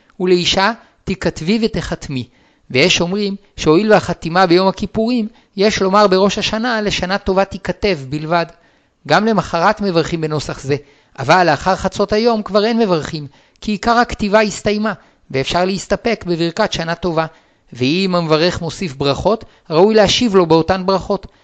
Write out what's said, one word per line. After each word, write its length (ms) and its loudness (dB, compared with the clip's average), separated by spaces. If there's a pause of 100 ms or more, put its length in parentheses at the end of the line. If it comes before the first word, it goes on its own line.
(200)
ולאישה, 520 2 (320)
"תיכתבי 600 -2
ותחתמי". 640 -6 (440)
ויש 300 2
אומרים 340 -2 (220)
שהואיל 340 4
והחתימה 540 2
ביום 220 4
הכיפורים, 600 -2 (300)
יש 240 2
לומר 260 4
בראש 300 2
השנה, 440 -4
"לשנה 360 -4
טובה 280 0
תיכתב" 520 -4 (120)
בלבד. 360 -2 (640)
גם 180 2
למחרת 560 0
מברכים 400 -2
בנוסח 380 -6
זה, 160 -2 (440)
אבל 320 4
לאחר 240 0
חצות 380 -2
היום 300 0
כבר 220 0
אין 140 0
מברכים, 480 -2 (340)
כי 100 -4
עיקר 260 0
הכתיבה 440 2
הסתיימה, 520 -2 (380)
ואפשר 340 0
להסתפק 600 -2
בברכת 460 -2
שנה 220 -6
טובה. 300 -2 (480)
ואם 420 0
המברך 460 0
מוסיף 320 -8
ברכות, 520 -2 (240)
ראוי 260 4
להשיב 400 2
לו 100 6
באותן 400 2
ברכות, 420 -2 (160)